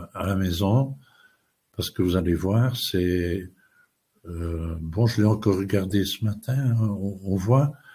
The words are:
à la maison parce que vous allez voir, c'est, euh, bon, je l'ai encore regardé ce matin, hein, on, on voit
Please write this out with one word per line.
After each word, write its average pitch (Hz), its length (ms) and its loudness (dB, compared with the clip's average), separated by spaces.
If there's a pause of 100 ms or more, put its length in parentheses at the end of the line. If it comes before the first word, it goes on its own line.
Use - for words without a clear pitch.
(140)
à 90 140 -4
la 98 80 2
maison 98 600 0 (760)
parce - 160 -6
que - 100 -2
vous 90 140 2
allez 87 180 2
voir, 107 420 0
c'est, 90 760 -2 (760)
euh, 82 560 -6
bon, 82 240 0
je 113 160 2
l'ai 107 60 6
encore 104 300 2
regardé 98 480 0
ce - 200 -4
matin, 107 320 -2
hein, 117 320 2 (100)
on, 98 240 -6
on 95 120 0
voit 127 360 4 (240)